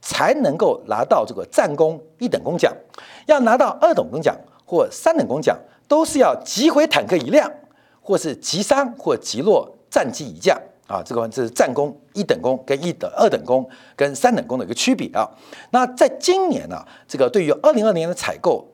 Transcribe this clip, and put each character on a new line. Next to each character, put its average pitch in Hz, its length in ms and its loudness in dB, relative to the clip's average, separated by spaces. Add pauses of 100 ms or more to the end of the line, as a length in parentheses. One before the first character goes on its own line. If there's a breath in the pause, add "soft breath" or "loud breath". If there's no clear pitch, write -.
才 170 320 0
能 185 240 0
够 175 300 0
拿 107 180 -2
到 135 200 2
这 110 80 -12
个 92 160 -10
战 165 280 0
功 160 200 2 (220)
一 247 80 -4
等 - 160 -4
功 170 140 -4
奖。 - 180 2 (520 loud breath)
要 294 120 6
拿 233 180 4
到 254 120 4 (100)
二 330 140 4
等 - 180 -2
功 143 100 -6
奖 143 140 0 (340 soft breath)
或 156 220 2
三 - 240 0
等 294 100 0
功 156 160 -4
奖， 127 160 2 (300 soft breath)
都 311 160 4
是 302 160 -2
要 165 240 4
击 277 260 0
毁 302 160 4
坦 113 220 0
克 180 80 0
一 131 140 -2
辆， 214 200 4 (520 soft breath)
或 196 160 -2
是 151 180 -4
击 - 260 -6
伤 269 360 0
或 147 180 -2
击 - 260 -8
落 180 240 2 (240)
战 - 220 -2
机 - 140 -12
一 151 120 -16
架 - 220 0 (280)
啊。 95 140 -6
这 - 140 -10
个， 117 140 -2
这 120 120 -6
是 117 80 -4
战 139 240 0
功 143 240 -4 (140)
一 202 100 -8
等 151 200 0
功 127 240 -2
跟 139 180 -2
一 175 80 -4
等， - 240 -8
二 214 140 4
等 131 160 -4
功 123 200 0 (300 loud breath)
跟 143 180 -2
三 131 220 0
等 - 100 -4
功 127 140 -6
的 104 60 -6
一 - 20 -16
个 113 60 -8
区 247 200 0
别 175 200 -6
啊。 107 120 0 (460 loud breath)
那 247 160 2
在 247 220 2 (100)
今 370 300 2
年 80 180 -4
呢， 85 180 -12 (220 loud breath)
这 - 100 -12
个 131 120 4
对 180 160 0
于 151 60 2 (100)
二 302 100 6
零 220 140 2
二 220 80 2
零 170 80 0
年 165 80 -4
的 180 40 -4
采 - 280 -6
购 147 320 0